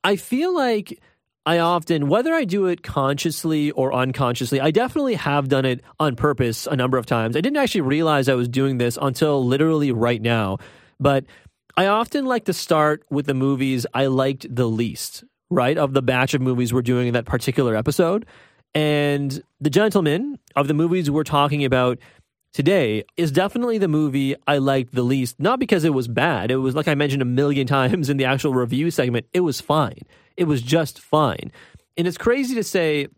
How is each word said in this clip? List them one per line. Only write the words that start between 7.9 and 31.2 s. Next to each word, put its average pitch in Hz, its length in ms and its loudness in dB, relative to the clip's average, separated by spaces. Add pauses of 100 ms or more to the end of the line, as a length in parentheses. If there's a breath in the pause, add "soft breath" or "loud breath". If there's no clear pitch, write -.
I 135 80 4
was 123 140 0
doing 131 300 0
this 120 220 -2
until 139 440 0
literally 147 460 2
right 117 300 0
now. 110 360 -2 (420 loud breath)
But 139 260 2 (540 loud breath)
I 190 80 2
often 233 380 -2
like 247 180 -2
to 180 100 -2
start 151 560 0
with 143 160 -4
the 143 80 -2
movies 131 600 0
I 135 140 0
liked 131 460 -2
the 120 140 0
least, 113 560 -4 (260)
right, 139 280 2
of 139 160 0
the 135 80 2
batch 127 320 0
of 135 80 0
movies 123 320 0
we're 127 80 0
doing 123 260 0
in 120 60 -2
that 120 100 0
particular 127 500 -2
episode. 165 520 0 (500 soft breath)
And 143 680 0 (200)
The 147 80 0
Gentleman, 202 680 2 (180)
of 139 100 2
the 151 60 0
movies 165 360 2
we're 151 140 0
talking 143 400 0
about 127 340 2 (540 soft breath)
today, 139 540 0 (100)
is 156 160 0
definitely 226 460 0
the 196 100 0
movie 139 480 0 (100)
I 147 120 2
liked 135 360 0
the 123 100 0
least, 127 360 -2
not 214 180 2
because 196 280 2
it 156 80 4
was 123 160 -2
bad. 120 420 0
It 131 60 2
was, 131 180 0
like 156 140 -2
I 147 60 2
mentioned 139 260 0
a 127 40 0
million 139 420 2
<laughs> 139 120 2
times 135 300 0
in 143 80 0
the 135 80 0
actual 135 280 0
review 127 380 0
segment, 131 400 -2
it 180 80 0
was 165 220 -2
fine. 139 400 0 (340 soft breath)
It 175 120 0
was 143 140 0
just 143 380 0
fine. 147 500 0 (460 loud breath)